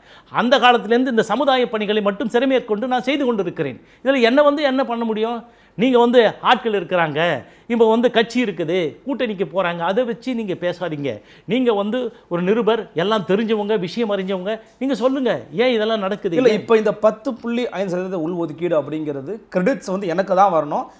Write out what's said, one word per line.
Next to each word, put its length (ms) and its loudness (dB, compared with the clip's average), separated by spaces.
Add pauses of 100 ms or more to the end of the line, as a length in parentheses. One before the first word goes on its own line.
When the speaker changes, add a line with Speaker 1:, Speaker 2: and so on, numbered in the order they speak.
(320)
Speaker 1:
அந்த 260 4
காலத்திலேருந்து 580 4
இந்த 60 4
சமுதாய 460 0
பணிகளை 340 -2
மட்டும் 260 -2
சிறமேற்கொண்டு 580 0
நான் 220 -2
செய்து 160 0
கொண்டிருக்கிறேன். 560 -4 (240)
இதுல 160 2
என்ன 220 6
வந்து 200 2
என்ன 220 2
பண்ண 200 -4
முடியும்? 340 -2 (400)
நீங்க 200 4
வந்து 420 6
ஆட்கள் 320 2
இருக்கிறாங்க, 480 0 (460)
இப்ப 240 4
வந்து 200 4
கட்சி 340 0
இருக்குது, 320 -2 (240)
கூட்டணிக்கு 460 -4
போறாங்க, 320 -2
அதை 260 0
வச்சு 300 -6
நீங்க 200 -4
பேசாதீங்க. 560 -6 (340)
நீங்க 300 0
வந்து 380 -4 (160)
ஒரு 140 -2
நிருபர், 520 0
எல்லாம் 320 -2
தெரிஞ்சவங்க, 520 0
விஷயம் 320 -4
அறிஞ்சவங்க, 500 -4 (180)
நீங்க 160 -2
சொல்லுங்க, 480 0 (100)
ஏன் 220 0
இதெல்லாம் 260 0
நடக்குது? 360 -4
Speaker 2:
இல்ல, 120 4
Speaker 1:
ஏன்? 120 2
Speaker 2:
இப்ப 160 2
இந்த 180 2
பத்து 400 0
புள்ளி 340 -4
ஐந்து 220 -6
சதவீத 280 -4
உள்ஒதுக்கீடு 580 -2
அப்படிங்கிறது 640 -6 (100)
கிரெடிட்ஸ் 400 -2
வந்து 160 -4
எனக்கு 280 -2
தான் 180 4
வரணும், 340 -2 (140)